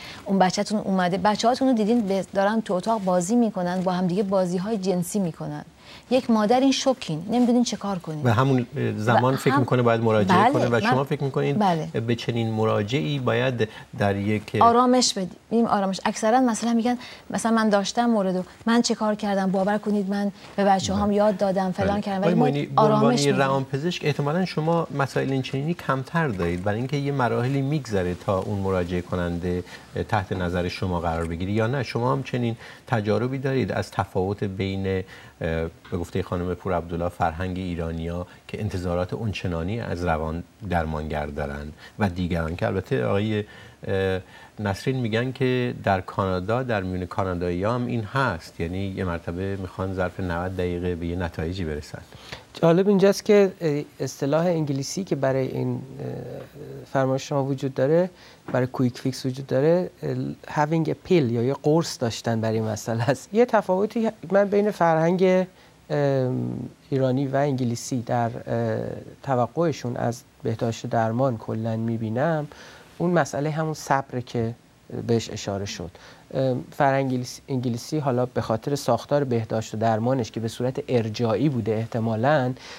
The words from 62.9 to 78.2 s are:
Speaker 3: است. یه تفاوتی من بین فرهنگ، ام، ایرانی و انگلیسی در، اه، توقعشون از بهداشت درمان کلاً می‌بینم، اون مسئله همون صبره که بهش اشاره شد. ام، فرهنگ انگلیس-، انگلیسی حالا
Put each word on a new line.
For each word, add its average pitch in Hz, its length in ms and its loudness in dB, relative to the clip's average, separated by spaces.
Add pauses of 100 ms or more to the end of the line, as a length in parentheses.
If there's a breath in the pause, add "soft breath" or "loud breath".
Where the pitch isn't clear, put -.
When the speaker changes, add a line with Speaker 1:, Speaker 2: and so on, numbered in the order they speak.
Speaker 3:
است. - 220 -4
یه 226 120 4
تفاوتی 214 680 0 (200)
من 196 140 4
بین 202 260 2
فرهنگ، 180 760 4 (440 soft breath)
ام، 127 800 0 (220)
ایرانی 131 360 2
و 135 100 -2
انگلیسی 131 640 0
در، 120 280 0 (160)
اه، 117 320 0 (440)
توقعشون 131 760 0
از 120 260 -4 (200)
بهداشت 117 440 -4
درمان 117 500 0
کلاً 113 400 -4
می‌بینم، 117 720 -2 (500 loud breath)
اون 170 120 0
مسئله 151 400 0
همون 156 240 -2
صبره 135 480 -2
که 117 320 -4 (520)
بهش 113 240 2
اشاره 101 340 -6
شد. 87 260 -8 (440 loud breath)
ام، 131 360 0
فرهنگ 135 400 2
انگلیس-، 127 380 -6
انگلیسی 127 500 -2
حالا 123 280 0